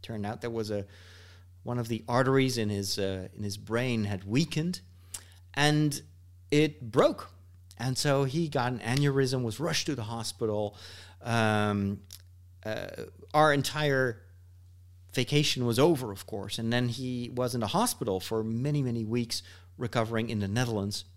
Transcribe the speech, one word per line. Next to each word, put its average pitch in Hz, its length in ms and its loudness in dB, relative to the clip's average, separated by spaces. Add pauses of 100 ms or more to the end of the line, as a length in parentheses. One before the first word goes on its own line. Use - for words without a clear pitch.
Turned 107 240 -6
out 107 160 -6
there 120 100 -4
was 113 200 -4
a, 101 160 -2 (760)
one 120 140 -2
of 117 100 -4
the 110 200 -2
arteries 131 480 4
in 107 140 2
his, 101 280 -2
uh, 95 380 -2
in 107 60 -8
his 104 140 -6
brain 113 480 0
had 101 200 -4
weakened, 156 560 0 (720)
and 151 460 4 (500)
it 151 300 4 (100)
broke. 165 400 2 (460)
And 127 220 -2
so 139 260 4
he 156 240 -2
got 127 240 0
an 120 60 -4
aneurysm, 135 640 2
was 113 180 -4
rushed 160 260 -2
to 151 80 -2
the 117 100 -6
hospital. 107 720 -4 (440)
Um, 104 800 2 (640)
uh, 107 220 -6 (480)
our 151 180 6
entire 139 720 0 (920)
vacation 131 540 2
was 117 120 2
over, 135 320 4
of 95 160 -10
course, 104 320 -8
and 113 140 0
then 123 160 2
he 123 460 -6
was 123 200 -2
in 120 60 -2
the 110 60 0
hospital 101 520 0
for 110 240 -2
many, 131 400 -2
many 117 220 -2
weeks 117 380 -2 (340)
recovering 113 540 0
in 113 80 -2
the 101 100 0
Netherlands. 107 560 -2 (120)